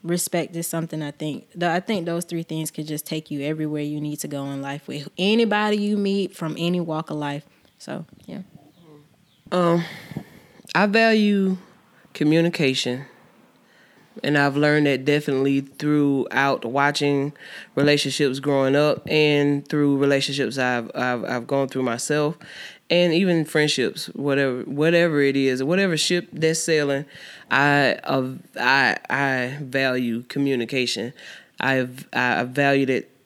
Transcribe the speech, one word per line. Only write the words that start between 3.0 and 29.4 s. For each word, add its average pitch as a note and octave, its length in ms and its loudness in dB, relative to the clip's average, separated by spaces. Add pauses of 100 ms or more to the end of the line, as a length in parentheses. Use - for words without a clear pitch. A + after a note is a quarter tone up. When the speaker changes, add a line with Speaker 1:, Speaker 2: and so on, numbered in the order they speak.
Speaker 1:
take D#3 240 -6
you C#3+ 100 -6
everywhere D3+ 400 -4
you D3 180 -4
need D3 200 -6
to E3 80 -8
go C#3+ 180 -6
in C#3 160 -8
life C#3 260 -10
with C#3+ 300 -10
anybody G#3 600 2
you G#3 200 0
meet G3 380 -2
from D#3+ 240 -6
any F3 200 0
walk D#3+ 300 -6
of D3+ 80 -6
life. D3 260 -6 (360)
So, - 260 -12 (220)
yeah. - 140 -12 (1080)
Speaker 2:
Um, E3+ 320 4 (920)
I G3 140 4
value G#3 720 4 (560)
communication. D3+ 920 2 (1200)
And D3 140 2
I've C#3+ 180 2
learned D3 320 4
that C3+ 180 0
definitely C#3 560 2
throughout C#3 1040 0
watching C#3+ 680 0 (420)
relationships C#3+ 640 2
growing C3+ 360 2
up D3+ 320 2
and D3 600 2
through C#3+ 300 2
relationships C#3 600 0
I've, B2 380 -2
I've, B2 300 -2
I've A#2+ 220 -6
gone C#3 200 0
through C3 160 -4
myself D3 540 -2 (520)
and F3 240 4
even E3+ 320 2
friendships, D3 640 0
whatever, C#3 560 -2
whatever D#3 580 2
it C#3 140 2
is, C3+ 280 2
whatever F3+ 340 0
ship F3 340 -2
that's D#3+ 300 0
sailing, C#3+ 440 0 (460)
I, C#3+ 520 4
uh, C3 260 -2 (300)
I, B2+ 380 4 (120)
I C3 520 -2